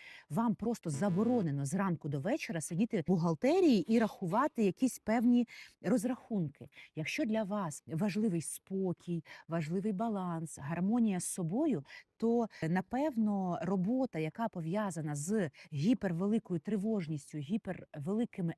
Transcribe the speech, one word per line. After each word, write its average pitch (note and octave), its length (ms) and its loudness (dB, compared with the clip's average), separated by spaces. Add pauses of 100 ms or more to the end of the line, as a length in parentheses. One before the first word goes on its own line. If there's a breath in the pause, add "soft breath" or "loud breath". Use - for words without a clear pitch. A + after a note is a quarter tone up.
(300 loud breath)
вам G#3 240 2
просто G#3 360 -4
заборонено E3+ 760 0
зранку F3+ 420 0
до C#3 120 -2
вечора G3 400 -2
сидіти F#3 400 0
в D3+ 60 -4
бухгалтерії G#3+ 880 4
і A#3 60 6
рахувати A3 640 0
якісь G3+ 340 2
певні A#3+ 500 4 (340 loud breath)
розрахунки. G#3 840 -2 (280 loud breath)
Якщо D#3 280 -2
для A3 180 0
вас F#3+ 440 -4
важливий F3 560 0
спокій, F3+ 800 -4 (240 loud breath)
важливий E3+ 440 -2
баланс, F#3 640 -4
гармонія F#3 640 2
з - 40 -6
собою, F#3+ 600 0 (340 loud breath)
то, A#3 300 2 (140 loud breath)
напевно, G3+ 1000 0
робота, G3 560 0
яка D#3+ 300 -2
пов'язана E3 640 -4
з E3 360 -2 (220 loud breath)
гіпервеликою F#3 880 0
тривожністю, F#3 800 -2
гіпервеликими E3+ 1200 -4